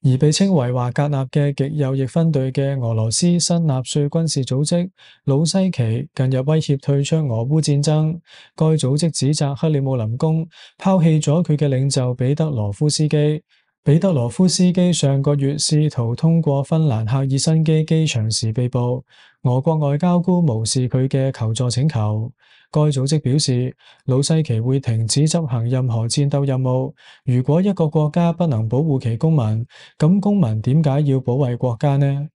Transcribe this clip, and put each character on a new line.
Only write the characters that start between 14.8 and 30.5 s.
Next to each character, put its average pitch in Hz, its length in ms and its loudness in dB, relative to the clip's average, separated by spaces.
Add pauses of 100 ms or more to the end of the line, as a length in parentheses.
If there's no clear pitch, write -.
上 139 280 0
個 147 140 2
月 139 200 0
試 151 360 0
圖 117 240 -2
通 165 260 2
過 139 220 0
芬 160 200 0
蘭 113 220 0
赫 117 120 -2
爾 135 100 0 (100)
辛 160 280 2
基 156 180 2
機 160 240 0
場 113 240 -2
時 110 220 -2
被 123 160 -2
捕， 123 340 -2 (380)
俄 127 180 2
國 160 160 0
外 147 220 0
交 175 200 2
官 175 200 0
無 127 260 0
視 127 240 -2
佢 131 220 0
嘅 135 240 0
求 113 200 -4
助 123 160 -2
請 127 200 0
求。 107 420 -2 (400)
該 151 100 0
組 139 260 0
織 147 140 0
表 127 140 0
示， 127 400 -2 (300)
魯 131 160 2
西 160 220 2
奇 117 160 -2
會 131 200 0
停 113 280 -2
止 139 140 0
執 156 260 0
行 117 200 -2
任 131 200 0
何 113 200 -2
戰 143 220 0
鬥 139 160 -2
任 131 160 -2
務。 131 320 -2 (300)
如 123 180 2
果 147 180 2
一 196 140 2
個 170 140 0
國 151 260 0
家 170 180 2
不 170 140 -2
能 113 240 0
保 123 80 0
護 143 240 0
其 113 160 -2
公 160 160 2
民， 113 320 0 (320)
咁 180 220 4
公 202 200 2
民 110 220 0